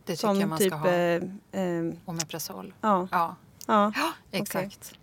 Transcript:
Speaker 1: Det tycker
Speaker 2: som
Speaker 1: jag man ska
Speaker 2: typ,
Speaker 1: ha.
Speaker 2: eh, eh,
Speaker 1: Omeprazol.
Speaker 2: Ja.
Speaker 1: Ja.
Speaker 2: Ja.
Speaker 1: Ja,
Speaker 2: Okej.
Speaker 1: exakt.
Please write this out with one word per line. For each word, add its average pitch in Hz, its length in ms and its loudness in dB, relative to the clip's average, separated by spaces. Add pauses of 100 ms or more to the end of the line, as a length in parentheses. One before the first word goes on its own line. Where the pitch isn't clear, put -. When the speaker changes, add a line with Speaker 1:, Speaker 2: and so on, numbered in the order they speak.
Speaker 1:
Det 190 100 -4
tycker 220 120 0
Speaker 2:
som 196 120 2
Speaker 1:
jag 196 100 2
man - 80 -4
ska 208 80 4
Speaker 2:
typ, 185 80 2
Speaker 1:
ha. 160 160 2
Speaker 2:
eh, 175 320 4 (640)
eh, 160 60 -4 (120)
Speaker 1:
Omeprazol. 170 760 -8
Speaker 2:
Ja. 190 300 2
Speaker 1:
Ja. 175 240 0 (320)
Speaker 2:
Ja. 214 280 4
Speaker 1:
Ja, 294 160 0 (180)
Speaker 2:
Okej. 190 120 -4
Speaker 1:
exakt. - 600 -8